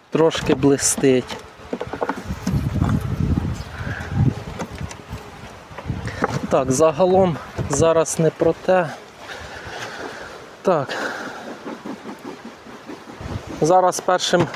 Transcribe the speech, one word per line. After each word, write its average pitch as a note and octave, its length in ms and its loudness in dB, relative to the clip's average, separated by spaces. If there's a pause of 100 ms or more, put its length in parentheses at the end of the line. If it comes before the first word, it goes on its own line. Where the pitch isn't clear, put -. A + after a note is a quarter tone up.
(100)
трошки D#3 440 4
блистить. C3+ 840 4 (4000)
Так, C3+ 240 4
загалом E3 640 6 (320)
зараз D#3+ 500 4
не D#3+ 120 6
про E3 220 2
те. F3+ 380 2 (1700)
Так. D#3 260 2 (2750)
Зараз F3+ 400 4
першим, F3+ 560 2